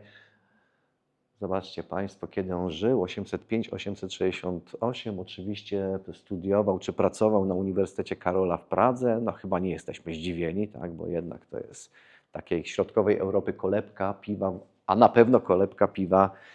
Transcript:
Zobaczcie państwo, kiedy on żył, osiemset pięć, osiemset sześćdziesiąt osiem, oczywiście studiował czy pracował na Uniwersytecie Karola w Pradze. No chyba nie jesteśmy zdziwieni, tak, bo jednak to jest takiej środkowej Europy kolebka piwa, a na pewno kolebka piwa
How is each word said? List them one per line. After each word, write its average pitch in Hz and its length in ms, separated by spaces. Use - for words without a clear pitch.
Zobaczcie 92 420
państwo, 98 440
kiedy 92 280
on 87 160
żył, 101 320
osiemset 92 440
pięć, 113 260
osiemset 98 400
sześćdziesiąt 90 680
osiem, 113 400
oczywiście 95 800
studiował 98 680
czy - 140
pracował 101 520
na 92 80
Uniwersytecie 95 600
Karola 90 420
w - 80
Pradze. 120 560
No 110 100
chyba 95 280
nie 92 120
jesteśmy - 420
zdziwieni, 85 540
tak, 85 260
bo 82 140
jednak 85 380
to - 120
jest - 340
takiej 82 340
środkowej 101 520
Europy 95 360
kolebka 98 600
piwa, 98 400
a 92 80
na 113 140
pewno 120 300
kolebka 95 480
piwa 95 440